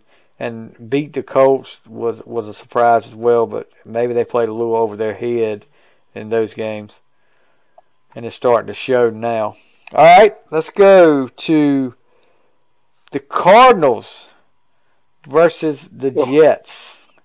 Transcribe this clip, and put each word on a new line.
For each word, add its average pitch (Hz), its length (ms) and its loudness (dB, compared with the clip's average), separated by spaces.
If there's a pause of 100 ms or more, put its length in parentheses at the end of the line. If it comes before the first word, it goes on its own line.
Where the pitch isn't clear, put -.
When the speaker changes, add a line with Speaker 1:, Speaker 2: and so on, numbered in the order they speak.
(400)
Speaker 1:
and 113 500 -14
beat 147 220 -6
the 135 100 -8
Colts 135 540 -2 (100)
was, 113 400 -10
was 117 220 -10
a 104 60 -16
surprise 117 520 -2
as 117 80 -20
well, 117 320 0
but 107 240 -12 (140)
maybe 120 280 -6
they 117 120 -2
played 117 240 -4
a 107 40 -10
little 113 220 -6
over 110 220 -4
their 107 180 -6
head 113 520 -8 (500)
in 107 140 -14
those 110 240 -4
games, 107 440 -12 (1160)
and 120 100 -14
it's 113 80 -16
starting 113 320 0
to 104 80 -12
show 123 340 -2
now. 110 460 -6 (380)
All 147 120 2 (140)
right, 208 180 4 (140)
let's 160 200 -6
go 175 580 4
to 139 640 -2 (1160)
the 139 80 -6
Cardinals 180 1080 2 (1000)
versus 156 640 -2
the 131 180 -6
Speaker 2:
Yeah. 131 160 -2
Speaker 1:
Jets. 147 440 2 (540)